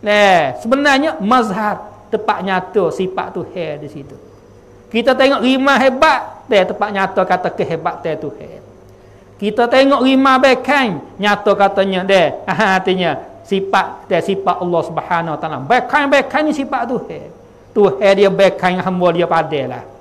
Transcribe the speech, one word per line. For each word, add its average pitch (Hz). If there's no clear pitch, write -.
Nah, 190
sebenarnya 277
mazhar, 214
tempat 208
nyata 185
sifat 185
tu 175
he 156
di 147
situ. 139
Kita 247
tengok 262
rima 262
hebat, 262
deh, 196
tempat 202
nyata 190
kata 180
kehebatan 160
tu 147
he. -
Kita 220
tengok 262
rima 262
bekan, 254
nyata 202
katanya 196
deh. 190
<laughs> -
Aha, 190
artinya 180
sifat, 196
deh, 175
sifat 190
Allah 175
Subhanahu 165
Wa 147
Taala. 156
Bekan, 254
bekan 277
ni 302
sifat 269
tu 233
he. -
Tu 202
he 196
dia 202
bekan 185
hamba 180
dia 175
padalah. 151